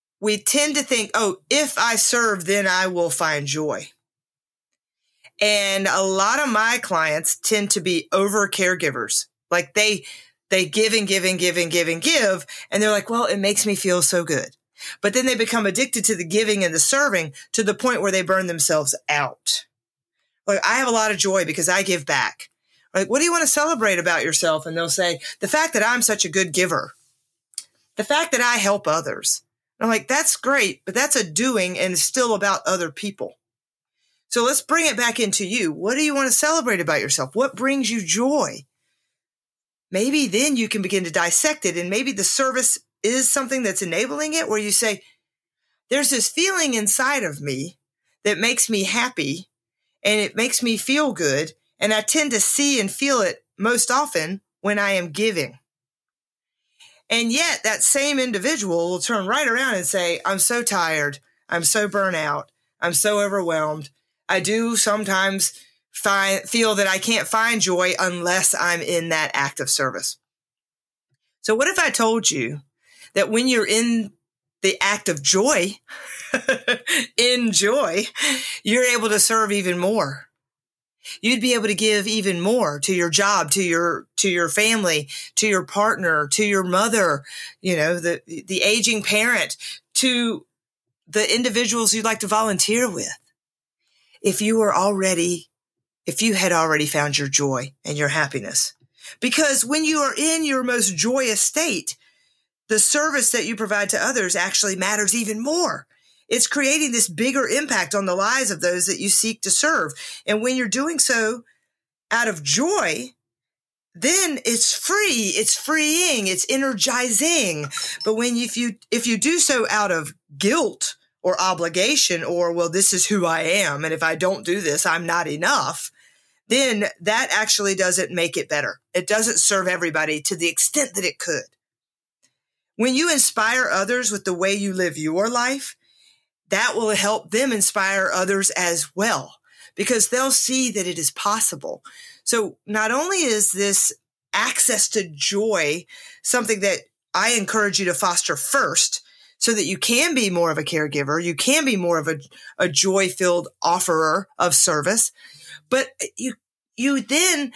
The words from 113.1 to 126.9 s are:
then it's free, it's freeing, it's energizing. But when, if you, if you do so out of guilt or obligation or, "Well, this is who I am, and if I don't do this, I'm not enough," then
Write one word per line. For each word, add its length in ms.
then 520
it's 260
free, 640
it's 180
freeing, 720
it's 220
energizing. 1200
But 80
when, 240
if 180
you, 200
if 160
you 120
do 200
so 300
out 240
of 220
guilt 580
or 160
obligation 840
or, 280
"Well, 180
this 240
is 120
who 200
I 160
am, 420
and 80
if 100
I 120
don't 320
do 160
this, 240
I'm 180
not 240
enough," 600
then 380